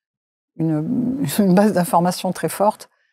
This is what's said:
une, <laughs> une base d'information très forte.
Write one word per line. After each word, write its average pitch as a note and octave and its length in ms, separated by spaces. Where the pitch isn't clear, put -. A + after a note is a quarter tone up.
une, E3 720
<laughs> - 100
une F#3+ 160
base G3+ 180
d'information F3+ 580
très E3 180
forte. - 400